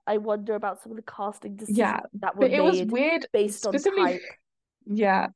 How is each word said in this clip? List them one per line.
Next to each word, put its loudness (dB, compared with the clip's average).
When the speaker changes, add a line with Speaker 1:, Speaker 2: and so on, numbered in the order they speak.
Speaker 1:
I 2
wonder -4
about -6
some -18
of -12
the -14
casting -10
decisions -2
Speaker 2:
Yeah, 2
Speaker 1:
that -6
were -4
Speaker 2:
but -2
it 4
was 4
Speaker 1:
made -2
Speaker 2:
weird, 0
Speaker 1:
based 0
on 0
Speaker 2:
specifically 2
Speaker 1:
type. -8
Speaker 2:
Yeah, 2